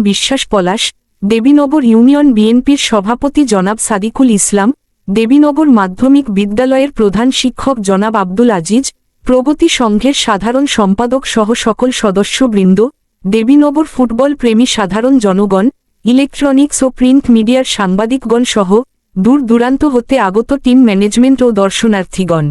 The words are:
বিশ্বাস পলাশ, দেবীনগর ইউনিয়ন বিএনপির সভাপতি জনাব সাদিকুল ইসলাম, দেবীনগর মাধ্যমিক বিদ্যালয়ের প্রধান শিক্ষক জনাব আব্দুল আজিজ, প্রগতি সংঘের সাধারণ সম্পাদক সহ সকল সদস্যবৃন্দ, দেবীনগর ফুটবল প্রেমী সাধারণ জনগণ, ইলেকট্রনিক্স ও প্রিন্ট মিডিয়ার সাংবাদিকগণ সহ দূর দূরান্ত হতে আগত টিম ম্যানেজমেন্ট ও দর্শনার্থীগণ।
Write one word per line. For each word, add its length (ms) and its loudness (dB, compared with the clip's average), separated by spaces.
বিশ্বাস 480 -2
পলাশ, 320 -2
দেবীনগর 640 2
ইউনিয়ন 480 4
বিএনপির 560 2
সভাপতি 560 -2
জনাব 360 -2
সাদিকুল 500 -2
ইসলাম, 380 0
দেবীনগর 600 2
মাধ্যমিক 600 2
বিদ্যালয়ের 600 -2
প্রধান 380 0
শিক্ষক 500 -4
জনাব 360 -2
আব্দুল 340 0
আজিজ, 340 -2
প্রগতি 460 0
সংঘের 540 0
সাধারণ 420 -2
সম্পাদক 600 0
সহ 280 -2
সকল 380 -2
সদস্যবৃন্দ, 840 0
দেবীনগর 640 2
ফুটবল 480 -2
প্রেমী 320 0
সাধারণ 520 -2
জনগণ, 480 0
ইলেকট্রনিক্স 800 0
ও 80 0
প্রিন্ট 400 2
মিডিয়ার 360 2
সাংবাদিকগণ 680 -2
সহ 260 -2
দূর 260 2
দূরান্ত 420 0
হতে 360 -2
আগত 300 -2
টিম 220 2
ম্যানেজমেন্ট 580 2
ও 100 2
দর্শনার্থীগণ। 1000 -2